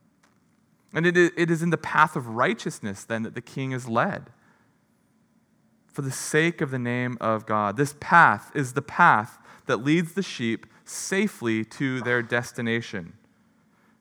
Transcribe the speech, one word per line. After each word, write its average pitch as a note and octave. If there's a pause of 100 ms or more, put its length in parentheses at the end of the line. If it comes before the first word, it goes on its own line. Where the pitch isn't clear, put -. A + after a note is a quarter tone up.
(960)
And D#3+
it F3
i-, E3+
it E3+
is D#3+
in F3
the D#3+
path D#3
of B2
righteousness, A#2+
then, A2+
that G#2
the B2+
king C3+
is B2+
led B2+ (1600)
for -
the C3+
sake D#3+
of C#3+
the C3
name B2
of A2
God. G#2
This C#3
path D3
is C3
the C#3
path C3+ (280)
that B2
leads E3
the G3
sheep A2+ (200)
safely A#2+
to C3
their B2
destination. A#2 (880)